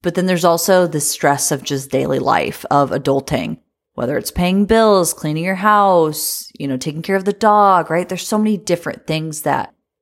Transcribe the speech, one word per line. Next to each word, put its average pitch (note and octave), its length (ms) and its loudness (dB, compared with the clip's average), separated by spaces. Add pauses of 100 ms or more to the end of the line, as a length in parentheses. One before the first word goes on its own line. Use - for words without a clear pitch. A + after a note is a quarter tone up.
But E3+ 100 -2
then F#3 140 0
there's F3+ 180 0
also F3+ 400 4
the D#3 160 -4
stress - 500 0
of C3+ 120 -4
just C3+ 260 -6
daily C3+ 300 -2
life, - 500 -2
of C#3+ 220 0
adulting, C3+ 720 -4 (340)
whether C3 220 -4
it's - 140 -6
paying F3+ 320 0
bills, G#3 500 4
cleaning D#3 300 -6
your F#3+ 120 -2
house, F#3 1000 2
you C#3 120 -6
know, C3 80 -4
taking D#3 240 -8
care G3 160 -2
of F#3 80 -4
the G3+ 80 0
dog, G3+ 580 4
right? F3 160 0
There's F#3 180 -8
so G#3+ 120 -2
many G#3+ 180 2
different - 500 -6
things D#3 360 -6
that, - 320 -4 (280)